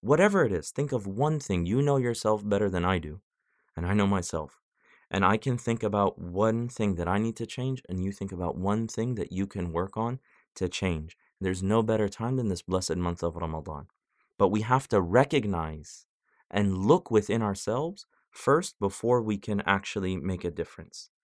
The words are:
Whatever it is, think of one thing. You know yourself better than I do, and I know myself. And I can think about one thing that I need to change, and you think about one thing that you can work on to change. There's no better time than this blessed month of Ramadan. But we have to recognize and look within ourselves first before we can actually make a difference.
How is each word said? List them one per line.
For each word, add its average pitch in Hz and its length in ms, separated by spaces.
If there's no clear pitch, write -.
Whatever 175 440
it 104 80
is, 82 180
think 143 220
of 107 140
one 117 320
thing. 90 260
You 107 160
know 143 160
yourself 110 500
better 101 220
than 90 160
I 92 140
do, 76 220
and 85 100
I 95 80
know 101 120
myself. 87 540
And 98 140
I 101 140
can 123 180
think 117 260
about 101 360
one 110 500
thing 104 280
that 85 120
I 95 80
need 113 200
to 113 100
change, 127 420
and 92 160
you 98 80
think 98 180
about 87 280
one 104 280
thing 117 280
that 101 180
you 95 140
can 90 260
work 90 240
on 120 240
to 92 120
change. 82 480
There's 92 220
no 107 200
better 107 280
time 120 260
than 120 120
this 92 120
blessed 92 360
month 87 260
of 85 140
Ramadan. 78 500
But 98 120
we 104 120
have 127 280
to 107 120
recognize 87 1040
and 98 360
look 165 240
within 113 320
ourselves 120 640
first - 480
before 117 440
we 110 140
can 101 260
actually 95 540
make 87 280
a 87 60
difference. - 600